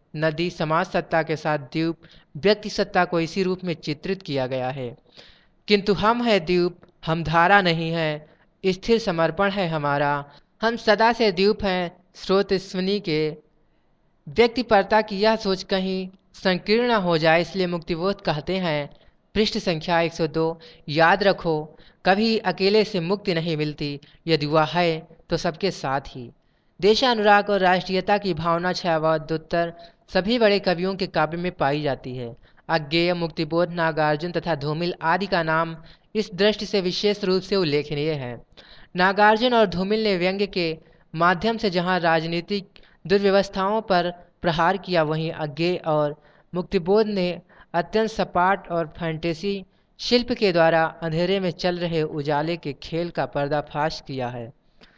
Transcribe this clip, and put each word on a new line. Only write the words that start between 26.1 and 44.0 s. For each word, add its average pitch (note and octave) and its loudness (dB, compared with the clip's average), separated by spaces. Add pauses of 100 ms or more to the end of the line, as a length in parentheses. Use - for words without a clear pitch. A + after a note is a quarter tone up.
देशानुराग G#3 4
और G3+ 2
राष्ट्रीयता F#3 2
की F#3+ -4
भावना E3+ -2
छायावादोत्तर D#3+ -2 (360)
सभी G3 0
बड़े G3+ 4
कवियों F#3 -2
के F#3 -4
काव्य D#3 -2
में F3 -4
पाई D3+ -2
जाती C3 -6
है। A#2+ -12 (320)
अज्ञेय, E3 0
मुक्तिबोध, E3 -2
नागार्जुन D#3+ 0
तथा E3 -2
धूमिल D3+ -4
आदि F3+ 0
का F#3+ 0
नाम D#3+ 0 (380)
इस G#3+ -2
दृष्टि G#3 2
से G3+ 0
विशेष G3+ -2
रूप F#3 0
से G3 -2
उल्लेखनीय D3 0
है। B2 -8 (540)
नागार्जुन G#3 4
और A3+ 6
धूमिल G3 -2
ने G3+ 2
व्यंग्य F#3+ 0
के E3+ -4 (360)
माध्यम F3 2
से G#3 -2
जहाँ F3+ 0
राजनीतिक E3+ 0 (380)
दुर्व्यवस्थाओं G3 2
पर F3 0 (320)